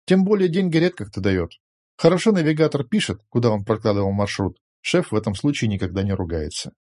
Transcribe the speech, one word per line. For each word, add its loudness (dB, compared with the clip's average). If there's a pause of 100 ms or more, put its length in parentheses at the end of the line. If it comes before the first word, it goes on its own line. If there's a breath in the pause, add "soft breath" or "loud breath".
Тем 4
более 2
деньги 0
редко 0
кто -10
даёт. 0 (440)
Хорошо 4
навигатор 0
пишет, -2
куда 2
он -2
прокладывал 0
маршрут. -4 (220)
Шеф -2
в 0
этом -2
случае -2
никогда -2
не -2
ругается. -6 (160)